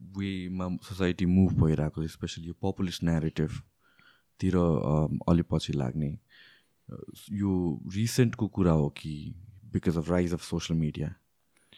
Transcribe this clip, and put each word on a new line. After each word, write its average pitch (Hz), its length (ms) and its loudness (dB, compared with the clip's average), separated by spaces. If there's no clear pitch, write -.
वेमा 92 760 -6
सोसाइटी 90 500 0
मुभ 90 400 6
भइरहेको 78 420 0
छ, - 40 -10
especially 82 360 -10
यो 85 60 -10
पपुलिस्ट 95 500 -4
न्यारेटिभतिर, - 1500 -4
अम, 76 640 2
अलि 85 120 6
पछि - 320 -2
लाग्ने, 71 440 -4
अ, - 60 -14
यो 95 500 0
रिसेन्टको 110 540 2
कुरा 90 240 2
हो 76 180 4
कि 76 460 -10
because 82 280 0
of 76 60 -6
rise 87 240 2
of 82 80 -4
social 82 400 -4
media? 76 280 -4